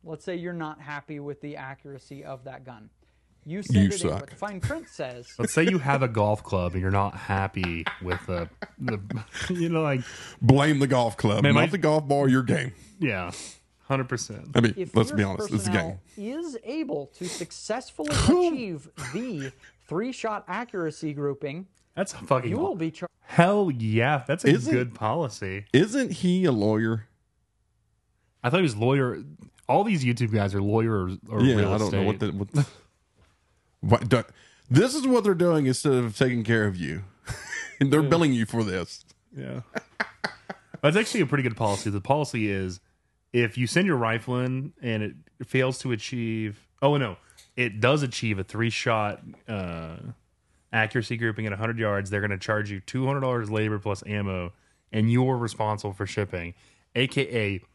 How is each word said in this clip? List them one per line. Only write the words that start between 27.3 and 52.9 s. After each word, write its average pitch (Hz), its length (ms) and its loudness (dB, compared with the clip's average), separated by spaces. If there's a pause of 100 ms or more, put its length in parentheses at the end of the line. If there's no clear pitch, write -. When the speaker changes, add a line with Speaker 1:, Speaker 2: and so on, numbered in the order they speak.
Speaker 3:
I 123 80 0
thought 170 60 6
he 190 60 4
was 123 120 2
lawyer. 123 480 2 (440)
All 160 160 4
these 185 220 0
YouTube 120 260 0
guys 101 220 2
are 98 80 0
lawyers 104 520 2 (140)
or 107 140 0
Speaker 2:
Yeah, 127 140 6
Speaker 3:
real 101 180 4
Speaker 2:
I 107 60 2
don't 104 120 0
know 95 120 2
what 101 120 2
Speaker 3:
estate. 107 160 -2 (220)
Speaker 2:
the, 147 80 2
what, 131 40 2 (1160)
<laughs> - 0 -
what 104 280 2
do, 120 140 2 (460)
this 226 260 4
is 277 120 -4
what 240 160 2
they're 202 100 2
doing 165 320 2
instead 131 280 2
of 120 240 0
taking 123 260 0
care 110 220 2
of 95 100 -2
you. 87 280 -6 (240)
<laughs> - 520 -10
And 135 120 2
they're 151 120 6
Speaker 3:
Yeah. 139 60 2
Speaker 2:
billing 160 240 4
you 117 120 2
for 117 180 0
this. 92 420 -6 (300)
Speaker 3:
Yeah. 127 260 -10 (600)
<laughs> - 600 -12
That's 151 160 4
actually 220 240 0
a 151 40 2
pretty 139 180 0
good 113 140 -2
policy. 104 320 0
The 101 120 -2
policy 131 500 0
is 92 280 -4 (540)
if 120 240 2
you 123 100 0
send 190 200 2
your 165 100 2
rifle 117 420 0
in 131 420 -4
and 113 220 -2
it 104 100 -6 (340)
fails 131 320 0
to 131 120 -4
achieve, 113 760 -4 (140)
oh 143 160 6
no, 110 200 -2 (380)
it 113 240 -2
does 139 240 4
achieve 113 360 -2
a - 40 -4
three-shot, 110 800 -2 (260)
uh, 85 480 -6 (800)
accuracy 113 440 0
grouping 110 280 -2
at 101 80 -4
a 95 40 -6
hundred 113 220 -2
yards, 101 300 0
they're 101 120 0
gonna 101 160 -2
charge 104 340 -2
you 98 100 -8
two 131 240 -4